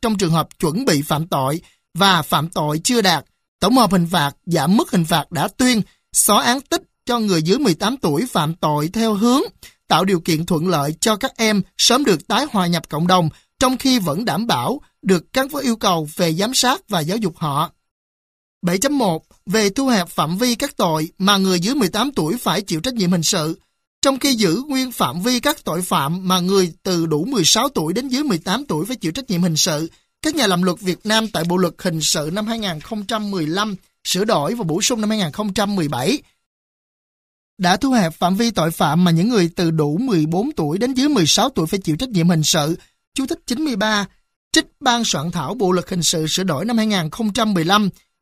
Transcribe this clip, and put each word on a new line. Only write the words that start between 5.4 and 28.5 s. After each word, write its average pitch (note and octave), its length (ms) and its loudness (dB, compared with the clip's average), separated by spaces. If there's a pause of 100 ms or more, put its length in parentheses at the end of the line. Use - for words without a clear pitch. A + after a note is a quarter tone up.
tuyên, B3 340 2 (320)
xóa - 300 4
án B3 180 0
tích - 200 -2 (240)
cho A#3+ 140 0
người F#3 240 2
dưới F#3+ 160 2
mười A#3 140 2
tám A3 240 -2
tuổi E3+ 280 -2
phạm E3 280 -2
tội D3+ 400 -2
theo A3 200 0
hướng A#3+ 280 2 (460)
tạo E3 180 2
điều F#3+ 140 2
kiện E3 260 -2
thuận E3+ 220 -2
lợi D#3 340 -2
cho A3 140 2
các C4 220 -6
em G#3+ 240 2 (160)
sớm C4 280 2
được - 220 2
tái A#3 240 0
hòa F#3 160 0
nhập E3+ 220 -2
cộng D#3+ 180 -2
đồng, F3 220 4 (300)
trong C4 180 2
khi B3+ 220 2
vẫn F3 260 -4
đảm G3 220 -2
bảo E3 340 -2 (200)
được F#3 320 0
gắn C4+ 140 0
với C4+ 160 -6
yêu A#3 120 0
cầu E3+ 400 0
về E3+ 180 0
giám G3+ 200 -2
sát B3+ 360 0
và F#3 100 -2
giáo D#3+ 180 -2
dục G3 200 -4
họ. D3+ 340 -2 (920)
Bảy F3+ 160 0
chấm C#4 200 2
một, F#3 280 0 (200)
về G3+ 240 2
thu C4+ 180 0
hẹp G3 220 2
phạm E3+ 280 -2
vi A#3+ 180 2
các - 220 -6
tội E3 400 0
mà G3 200 2
người F#3+ 220 2
dưới A3 160 -2
mười B3 140 2
tám E3 220 -2
tuổi E3+ 260 -2
phải E3 240 -2
chịu D#3 200 -4
trách C4 120 -6
nhiệm F#3 180 0
hình F3 120 0
sự. D#3+ 360 -2 (420)
Trong C4+ 180 4
khi C#4 140 2
giữ G#3+ 340 2
nguyên C4 240 -2
phạm E3+ 300 -4
vi B3 180 0
các D4 240 -2
tội E3+ 180 -4
phạm F3+ 460 -2
mà F#3 120 2
người F3+ 340 2 (100)
từ F3 220 0
đủ D#3+ 200 0
mười A#3 200 0
sáu A#3 240 2
tuổi E3+ 240 -2
đến B3 140 -4
dưới C4 160 -2
mười A3+ 140 0
tám G#3 280 -4